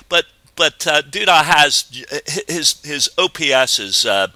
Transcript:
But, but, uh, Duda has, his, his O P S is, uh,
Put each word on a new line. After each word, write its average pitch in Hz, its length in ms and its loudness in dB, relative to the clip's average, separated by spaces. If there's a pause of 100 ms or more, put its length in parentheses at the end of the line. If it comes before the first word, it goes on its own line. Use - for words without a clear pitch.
But, 170 180 0 (300)
but, - 300 -2
uh, 151 160 0
Duda 170 420 2
has, 147 600 2 (440)
his, 160 340 -2
his 143 340 -4
O 185 120 0
P 151 240 -2
S 131 260 2
is, 98 260 -2
uh, 98 320 0